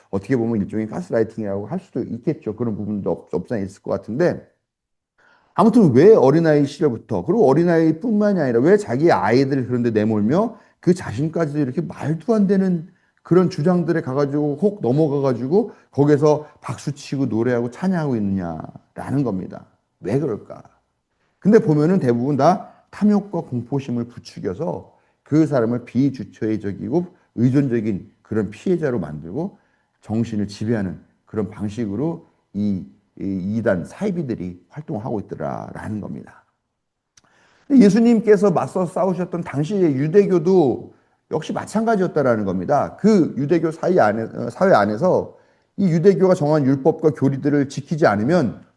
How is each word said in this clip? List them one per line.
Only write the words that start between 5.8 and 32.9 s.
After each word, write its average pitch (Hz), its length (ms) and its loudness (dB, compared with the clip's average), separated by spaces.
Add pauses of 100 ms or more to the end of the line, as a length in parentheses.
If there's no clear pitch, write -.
왜 185 220 8
어린아이 147 500 4
시절부터, 117 600 -4
그리고 185 220 4
어린아이뿐만이 170 920 2
아니라 123 200 2
왜 175 180 4
자기 156 340 0
아이들을 127 560 2
그런데 120 240 -2
내몰며 110 640 0 (220)
그 180 160 4
자신까지도 151 640 -4
이렇게 131 220 -2
말도 156 520 -4
안 208 140 2
되는 185 420 0 (320)
그런 175 300 4
주장들에 165 500 0
가가지고 143 600 -2
혹 208 200 0
넘어가가지고 139 920 0 (180)
거기서 147 560 4 (140)
박수치고 139 680 -6
노래하고 120 420 0
찬양하고 160 460 -2
있느냐라는 98 1080 -6
겁니다. 95 420 -8 (340)
왜 117 200 -2
그럴까? - 440 -8 (720)
근데 214 220 6
보면은 160 400 2
대부분 127 380 0
다 160 320 2 (220)
탐욕과 202 500 0
공포심을 120 640 -6
부추겨서 - 880 -10 (280)
그 156 220 2
사람을 120 400 0
비주체적이고 110 1200 -4 (300)
의존적인 120 760 0 (100)
그런 104 280 -4
피해자로 156 500 -4
만들고 82 580 -10 (440)
정신을 107 460 -4
지배하는 101 520 -6 (260)
그런 104 240 -6
방식으로 110 760 -8 (280)
이, 101 320 -4 (340)